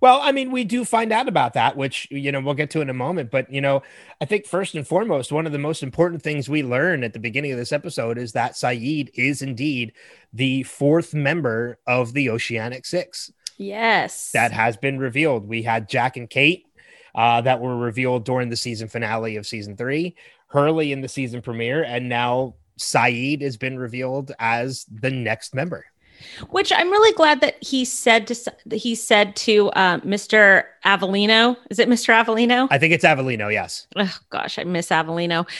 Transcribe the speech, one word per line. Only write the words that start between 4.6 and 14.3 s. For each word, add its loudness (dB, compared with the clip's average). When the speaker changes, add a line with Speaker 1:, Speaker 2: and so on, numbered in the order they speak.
Speaker 1:
and -6
foremost, 0
one -2
of -6
the -4
most -4
important 0
things -4
we 0
learn 0
at -6
the -10
beginning -4
of -4
this -6
episode -4
is -8
that -2
Saeed -4
is 0
indeed -4
the 0
fourth 0
member -2
of 0
the 0
Oceanic -4
Six. -6
Speaker 2:
Yes. -2